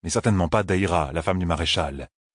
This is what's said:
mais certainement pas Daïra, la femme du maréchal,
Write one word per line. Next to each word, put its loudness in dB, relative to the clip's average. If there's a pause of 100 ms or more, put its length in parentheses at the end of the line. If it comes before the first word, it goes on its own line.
mais -6
certainement 2
pas 0
Daïra, 0
la -2
femme 0
du -2
maréchal, -2 (260)